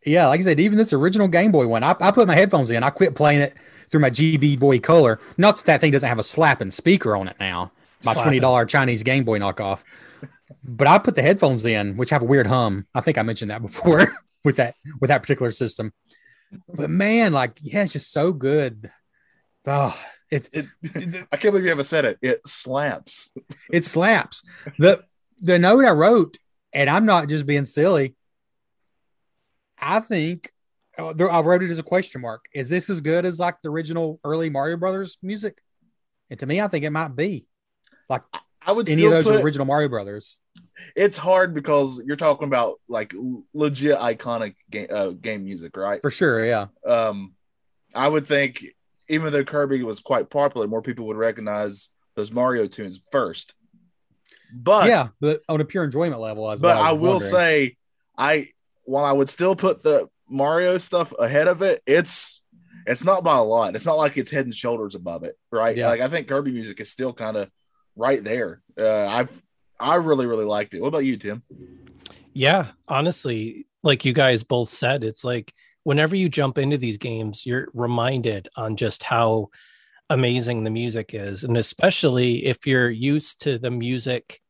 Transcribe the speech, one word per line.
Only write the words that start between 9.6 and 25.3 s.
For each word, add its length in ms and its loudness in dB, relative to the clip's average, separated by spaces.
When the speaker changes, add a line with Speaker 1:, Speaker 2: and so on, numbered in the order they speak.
Speaker 1:
But 240 2
I 100 10
put 160 2
the 80 2
headphones 420 2
in, 320 0
which 140 -2
have 120 2
a 40 -2
weird 220 4
hum. 380 0
I 40 0
think 160 0
I 60 0
mentioned 300 -6
that 100 -10
before 500 2
<laughs> 140 -20
with 120 2
that, 180 0
with 80 0
that 140 4
particular 300 -2
system. 400 -6
But 140 -6
man, 420 2
like, 300 0
yeah, 220 -2
it's 80 -4
just 200 -10
so 200 0
good. 580 -2
Oh, 320 0
it's 220 -6
Speaker 3:
It, 140 -8
Speaker 1:
it 460 -10
Speaker 3:
<laughs> 40 -4
I 60 -4
can't 140 2
believe 120 2
you 60 2
haven't 140 0
said 200 0
it. 160 -2
It 260 -2
slaps. 840 -6
Speaker 1:
It 160 2
slaps. 580 0
The, 240 6